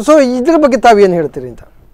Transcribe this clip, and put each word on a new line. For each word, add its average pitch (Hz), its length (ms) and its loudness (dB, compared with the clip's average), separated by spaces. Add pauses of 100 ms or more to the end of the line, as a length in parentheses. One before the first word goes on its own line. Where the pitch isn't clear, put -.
So 269 340 0
ಇದ್ರ 302 200 -2
ಬಗ್ಗೆ 269 240 0
ತಾವೇನು 202 340 2
ಹೇಳ್ತೀರಿ 147 340 -8
ಅಂತ? 113 120 -20 (340)